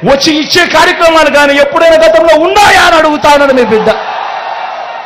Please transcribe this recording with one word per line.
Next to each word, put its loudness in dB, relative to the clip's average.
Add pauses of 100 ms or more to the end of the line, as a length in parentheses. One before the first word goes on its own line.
వచ్చి 0
ఇచ్చే -2
కార్యక్రమాలు 0
కానీ 2
ఎప్పుడైనా 2
గతంలో 2
ఉన్నాయా 2
అని 2
అడుగుతా 0
ఉన్నాడు 2
మీ 2
బిడ్డ. -2 (1160)